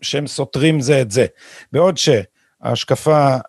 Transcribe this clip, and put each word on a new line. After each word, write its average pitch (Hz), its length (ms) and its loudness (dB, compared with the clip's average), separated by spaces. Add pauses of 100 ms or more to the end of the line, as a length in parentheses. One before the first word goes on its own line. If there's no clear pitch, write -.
שהם 147 240 -6
סותרים 143 540 -2
זה 135 200 2
את 117 100 -2
זה. 110 160 2 (460)
בעוד 170 240 2
שההשקפה 131 1400 0 (120)